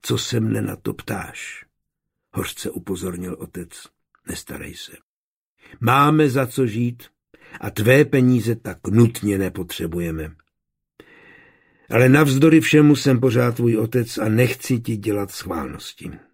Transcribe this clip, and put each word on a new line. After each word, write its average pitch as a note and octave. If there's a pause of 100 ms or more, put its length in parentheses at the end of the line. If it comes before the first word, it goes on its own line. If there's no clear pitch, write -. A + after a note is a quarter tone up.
co A#2+
se -
mne A2
na G#2
to -
ptáš,“ - (640)
hořce -
upozornil F2+
otec. - (420)
„Nestarej -
se. - (880)
Máme C#3+
za B2+
co C3
žít A#2+ (580)
a -
tvé B2+
peníze B2+
tak -
nutně G#2
nepotřebujeme. E2+ (1600)
Ale B2
navzdory D3
všemu D3
jsem B2+
pořád B2
tvůj A#2
otec A2+
a G#2+
nechci A#2+
ti A#2
dělat G2+
schválnosti. - (240)